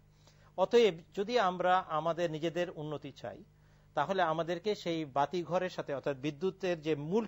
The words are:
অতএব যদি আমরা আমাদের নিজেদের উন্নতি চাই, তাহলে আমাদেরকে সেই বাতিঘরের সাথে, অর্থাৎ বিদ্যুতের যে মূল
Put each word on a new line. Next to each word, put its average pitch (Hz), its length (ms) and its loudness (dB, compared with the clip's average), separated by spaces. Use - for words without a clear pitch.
অতএব 196 380 6
যদি 214 260 0
আমরা 185 500 4
আমাদের 160 420 0
নিজেদের 165 440 -2
উন্নতি 147 360 -8
চাই, 104 320 -12
তাহলে 170 280 0
আমাদেরকে 165 540 0
সেই 165 300 -4
বাতিঘরের 160 640 0
সাথে, 151 240 -8
অর্থাৎ 139 240 -4
বিদ্যুতের 160 640 -4
যে 156 140 0
মূল 165 320 -2